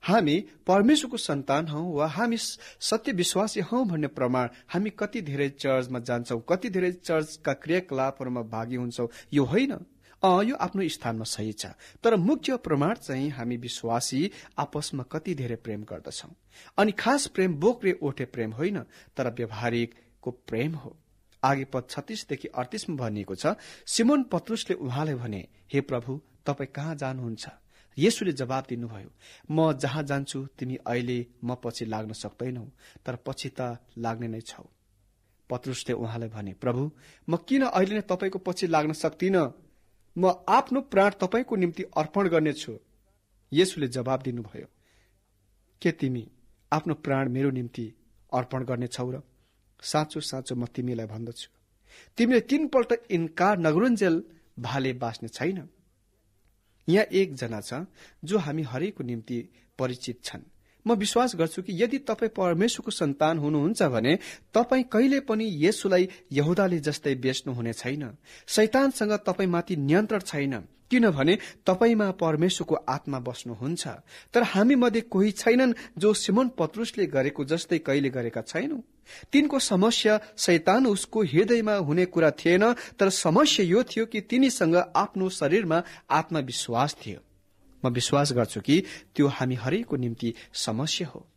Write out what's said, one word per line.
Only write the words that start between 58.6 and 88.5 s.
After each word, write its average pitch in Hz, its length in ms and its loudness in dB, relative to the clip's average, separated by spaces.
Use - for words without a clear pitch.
हरेकको 143 420 -6
निम्ति 120 460 -8
परिचित 127 440 -6
छन्। - 180 -12
म 233 60 4
विश्वास 233 420 2
गर्छु 165 260 -2
कि 180 220 -2
यदि 240 140 0
तपाईँ 226 320 -2
परमेश्वरको 190 600 0
सन्तान 156 460 2
हुनुहुन्छ 151 460 2
भने 131 360 2
तपाईँ 247 300 4
कहिले 262 360 4
पनि 226 260 -2
येशूलाई 185 640 2
यहुदाले 175 480 2
जस्तै 147 360 -2
बेच्नु 127 380 -4
हुने 117 200 -4
छैन। 131 440 -8
शैतानसँग 220 640 2
तपाईँ 196 360 0
माथि 170 260 0
नियन्त्रण 180 440 2
छैन, 139 440 -4
किनभने 185 480 4
तपाईँमा 208 460 4
परमेश्वरको 165 640 0
आत्मा 131 440 -4
बस्नुहुन्छ। 123 680 -8
तर 240 100 6
हामी 220 320 6
मध्ये 240 260 4
कोही 208 300 2
छैनन् 247 420 4
जो 208 160 4
सिमोन 226 360 2
पत्रुसले 208 560 -2
गरेको 143 400 0
जस्तै 160 340 0
कहिले 139 300 2
गरेका 120 320 -4
छैनौँ। 247 400 -6
तिनको 277 280 4
समस्या 214 600 4
शैतान 185 500 4
उसको 208 360 0
हृदयमा 214 520 4
हुने 175 300 2
कुरा 165 260 4
थिएन, 190 420 4
तर - 360 0
समस्या 190 560 4
यो 190 180 4
थियो 226 220 -2
कि 214 160 -6
तिनीसँग 240 540 4
आफ्नो 185 340 0
शरीरमा 170 540 2
आत्मविश्वास 135 840 0
थियो। 92 140 -12
म 131 40 2
विश्वास 139 440 2
गर्छु 113 280 0